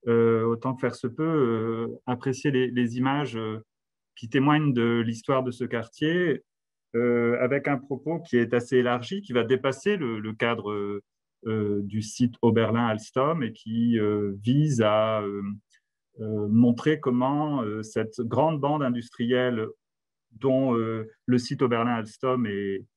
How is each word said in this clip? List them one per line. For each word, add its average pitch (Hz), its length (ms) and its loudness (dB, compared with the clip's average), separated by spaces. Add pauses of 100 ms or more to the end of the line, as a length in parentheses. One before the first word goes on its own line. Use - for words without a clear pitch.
euh, 117 360 4
autant 117 300 -2
que 123 80 -8
faire 123 120 -2
se - 120 -8
peut, 120 180 -4
euh, 117 640 0 (160)
apprécier 131 460 -2
les, 127 200 2
les 123 280 0
images, 131 400 -2
euh, 110 260 -6 (500)
qui 120 140 -14
témoignent 147 460 2
de 117 300 2
l'histoire 117 380 -2
de 123 80 -4
ce 123 140 -6
quartier, 151 760 -2 (520)
euh, 120 480 2
avec 139 260 0
un 143 80 0
propos 143 440 -6
qui 123 180 0
est 120 160 2
assez 120 240 0
élargi, 123 420 0
qui 196 140 -12
va 117 100 4
dépasser 131 540 0
le, 117 200 -4
le 107 140 -8
cadre, 104 680 -4 (440)
euh, 104 360 -2
du 101 180 -4
site 120 400 -2
Oberlin-Alstom 117 1000 2
et 113 100 -4
qui, 117 460 0
euh, 104 340 0 (100)
vise 135 380 2
à, 107 400 4
euh, 101 220 -4 (800)
euh, 107 280 -4
montrer 120 500 4
comment, 139 640 0
euh, 107 200 -6
cette 110 380 -6
grande 135 400 0
bande 143 220 0
industrielle 120 840 -2 (640)
dont, 131 440 2
euh, 113 320 -2 (200)
le 123 120 4
site 131 220 -4
Oberlin-Alstom 120 840 0
est 101 400 -4 (100)